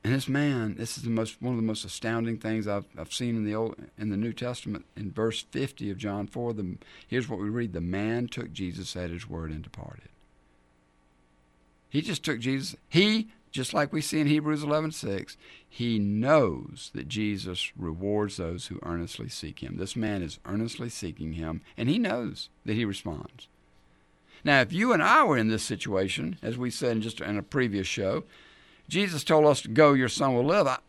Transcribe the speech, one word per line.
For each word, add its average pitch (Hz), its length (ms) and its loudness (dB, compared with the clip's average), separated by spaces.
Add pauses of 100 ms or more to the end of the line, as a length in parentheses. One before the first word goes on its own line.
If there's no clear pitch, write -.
and 113 100 4
this 135 140 0
man, 131 480 0
this 113 200 -6
is - 60 -10
the 120 80 -2
most, 110 320 -2
one 123 120 -2
of 117 60 0
the 113 60 2
most 110 180 -2
astounding 113 540 -2
things 110 300 -2
I've, 101 180 -2 (100)
I've - 160 -10
seen 120 220 -2
in 110 100 0
the 104 120 -2
Old, 113 180 -2 (240)
in 107 120 -2
the 98 60 0
New 113 160 0
Testament. 120 540 -6 (100)
In 107 140 -6
verse 110 400 0
fifty 135 400 -4
of 95 80 -6
John 101 300 -4
four, 120 240 -4
the, 101 240 -4 (320)
here's 120 200 -2
what 101 120 -4
we 104 80 -2
read. 113 240 -2
"The 85 80 -4
man 107 480 -2
took - 240 -8
Jesus 90 420 -6
at 90 160 -6
his 85 180 -10
word 82 220 -6
and 78 140 -8
departed." - 460 -14 (1800)
He 147 140 2
just 180 200 -2
took 143 160 0
Jesus. 131 380 -2 (120)
He, 214 440 4 (180)
just 127 240 -4
like 147 180 2
we 156 80 0
see 151 200 0
in 147 80 4
Hebrews 151 340 2
eleven 156 300 0
six, - 440 -6 (320)
he 117 300 0
knows 104 960 2
that 67 140 -8
Jesus 98 680 -4
rewards 95 640 -2
those 87 280 -6
who - 160 -10
earnestly 82 460 -6
seek - 340 -10
him. 87 140 -8
This 92 180 -6
man 107 280 -2
is 78 240 -8
earnestly 113 420 -4
seeking 80 460 -8
him, 82 260 -6 (160)
and 117 120 0
he 180 100 4
knows 202 500 -2 (160)
that 107 100 0
he 113 120 0
responds. - 600 -8 (960)
Now, 143 180 6
if 123 120 4
you 220 220 4
and 165 80 4
I 233 220 8
were 156 120 6
in 110 120 4
this 110 140 2
situation, 95 800 -2
as 117 140 -4
we 123 140 -4
said 120 220 0
in 110 100 0
just 113 180 -6
in 101 180 -4
a 98 40 -4
previous 104 440 0
show, 107 380 0 (640)
Jesus 170 340 0
told 156 220 6
us 147 180 8
to - 60 -10
go, 143 240 10
"Your 127 160 4
son 135 260 2
will 123 120 4
live," 175 200 4
I, 127 120 0 (100)